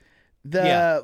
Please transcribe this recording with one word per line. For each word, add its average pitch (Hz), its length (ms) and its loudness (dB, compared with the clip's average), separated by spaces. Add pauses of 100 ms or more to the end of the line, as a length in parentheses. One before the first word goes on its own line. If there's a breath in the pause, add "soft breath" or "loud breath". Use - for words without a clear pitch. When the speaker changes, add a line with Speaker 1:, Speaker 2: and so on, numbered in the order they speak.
(440 soft breath)
Speaker 1:
The, 156 200 -4
Speaker 2:
Yeah. 170 400 2